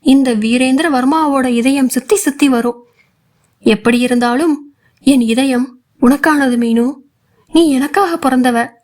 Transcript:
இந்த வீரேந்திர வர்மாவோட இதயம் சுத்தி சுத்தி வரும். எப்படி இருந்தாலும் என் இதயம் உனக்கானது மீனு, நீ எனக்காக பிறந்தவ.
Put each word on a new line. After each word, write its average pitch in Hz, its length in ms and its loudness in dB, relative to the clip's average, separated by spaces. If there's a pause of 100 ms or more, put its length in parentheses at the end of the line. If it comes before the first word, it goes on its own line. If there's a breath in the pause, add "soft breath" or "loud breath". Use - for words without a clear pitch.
இந்த 269 300 4
வீரேந்திர 254 540 0
வர்மாவோட 277 640 0
இதயம் 262 420 0
சுத்தி 392 220 -2
சுத்தி 285 320 0
வரும். 240 300 -2 (840)
எப்படி 233 340 0
இருந்தாலும் 247 560 0 (520)
என் 262 160 4
இதயம் 247 420 0 (360)
உனக்கானது 277 560 2
மீனு, 233 280 0 (640)
நீ 330 180 2
எனக்காக 302 480 -2
பிறந்தவ. 254 400 0 (260)